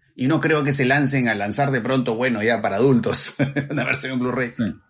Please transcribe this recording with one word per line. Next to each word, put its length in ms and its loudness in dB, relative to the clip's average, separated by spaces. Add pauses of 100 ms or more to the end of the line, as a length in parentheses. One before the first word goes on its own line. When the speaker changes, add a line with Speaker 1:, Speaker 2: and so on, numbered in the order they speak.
(160)
Speaker 1:
Y 120 -2
no 140 2
creo 240 2
que 80 0
se 120 0
lancen 440 2
a 60 0
lanzar 360 -2
de 80 0
pronto, 360 0
bueno, 280 0
ya 180 2
para 140 0
adultos, 600 2 (180)
<laughs> 180 -4
una 140 -2
versión 280 -4
en 60 -2
Blu-ray. 300 -2
Speaker 2:
Sí. 140 -6 (260)